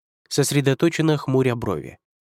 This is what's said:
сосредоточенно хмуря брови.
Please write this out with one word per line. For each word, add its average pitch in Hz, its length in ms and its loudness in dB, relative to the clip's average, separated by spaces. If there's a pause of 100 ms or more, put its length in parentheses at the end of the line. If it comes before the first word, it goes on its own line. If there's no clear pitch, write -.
(300)
сосредоточенно 147 880 0
хмуря 131 380 0
брови. 101 420 -6 (240)